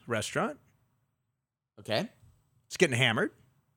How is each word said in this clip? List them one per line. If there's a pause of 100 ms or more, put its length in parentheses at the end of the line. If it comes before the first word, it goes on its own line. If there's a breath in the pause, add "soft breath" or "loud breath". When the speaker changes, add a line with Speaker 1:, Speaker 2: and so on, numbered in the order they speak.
Speaker 1:
restaurant. (1200)
Speaker 2:
Okay. (580)
Speaker 1:
It's
getting
hammered. (460)